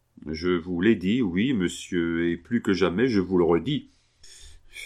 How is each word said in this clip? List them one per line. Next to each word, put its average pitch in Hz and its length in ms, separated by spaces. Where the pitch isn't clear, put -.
Je 82 200
vous 87 320
l'ai 107 140
dit, 101 260
oui, 104 320
monsieur, 85 720
et 85 80
plus 117 240
que 98 140
jamais, 90 340
je 104 120
vous 90 180
le 90 60
redis. » 87 440